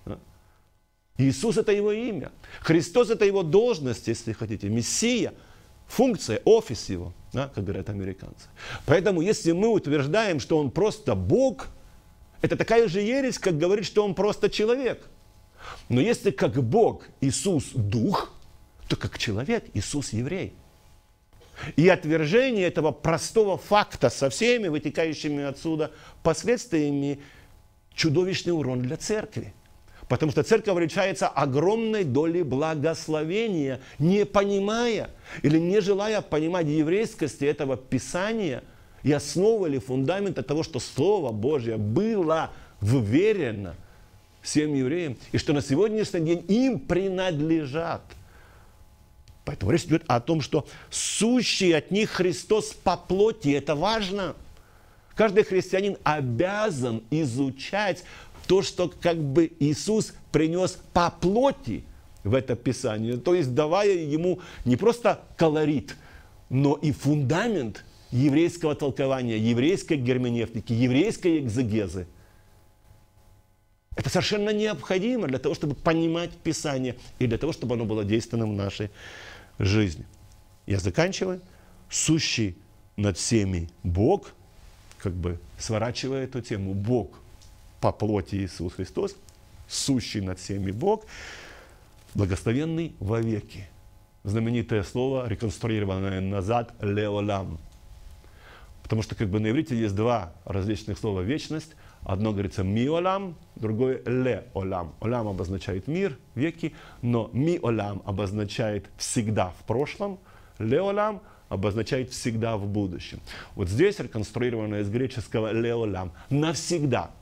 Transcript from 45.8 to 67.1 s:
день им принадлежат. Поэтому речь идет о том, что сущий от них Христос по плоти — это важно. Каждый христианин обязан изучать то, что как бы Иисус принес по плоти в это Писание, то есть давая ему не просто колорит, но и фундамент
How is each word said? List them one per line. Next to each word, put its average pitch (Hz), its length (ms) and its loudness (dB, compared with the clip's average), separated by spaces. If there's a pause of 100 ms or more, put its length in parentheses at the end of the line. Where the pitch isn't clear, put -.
день 170 280 0
им 233 320 2
принадлежат. 165 1200 -2 (1400)
Поэтому 104 260 -4
речь 160 140 2
идет 160 240 0
о 123 120 4
том, 160 200 0
что 147 260 -2 (240)
сущий 214 840 2
от 147 160 -2
них 208 180 2
Христос 208 640 0
по 180 220 0
плоти — 196 540 2
это 143 260 2
важно. 196 580 -2 (800)
Каждый 208 300 4
христианин 190 580 0
обязан 147 1080 0
изучать 151 920 -2 (440)
то, 185 140 6
что - 380 -2
как 170 220 2
бы 160 380 2
Иисус 175 540 0 (180)
принес 165 460 2 (140)
по 175 180 4
плоти 196 760 0 (400)
в 101 100 2
это 127 220 0
Писание, 117 600 -2
то 180 160 2
есть 135 200 0
давая 180 400 2
ему 160 460 -2 (240)
не - 120 4
просто 220 440 2 (160)
колорит, 151 600 2 (520)
но 139 260 4
и 147 160 0
фундамент 151 920 0 (280)